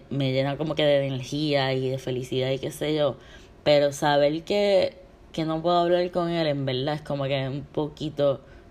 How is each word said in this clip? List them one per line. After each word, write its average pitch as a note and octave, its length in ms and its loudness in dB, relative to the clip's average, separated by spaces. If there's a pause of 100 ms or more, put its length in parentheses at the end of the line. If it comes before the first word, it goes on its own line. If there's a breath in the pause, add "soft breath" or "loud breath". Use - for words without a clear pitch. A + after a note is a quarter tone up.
me C3+ 220 -2
llena C#3 260 0
como D#3 160 -4
que D3+ 100 0
de C#3+ 220 4
energía C3+ 680 -2
y C3 160 -2
de C3 100 -4
felicidad C3 500 -4
y C3+ 80 0
qué C#3 140 -6
sé D3+ 240 -4
yo. D3 220 0 (460 loud breath)
Pero D3 280 6
saber D3 520 2
que, G3+ 540 2 (340)
que D#3+ 140 -4
no D#3+ 160 -4
puedo F3 160 2
hablar F3 320 2
con F3 200 -2
él, E3 180 0
en C#3+ 180 -2
verdad, C3+ 300 -2
es D3+ 80 -10
como C#3+ 220 -6
que C3+ 220 -2
un C#3 140 -6
poquito C#3+ 800 -2 (300 loud breath)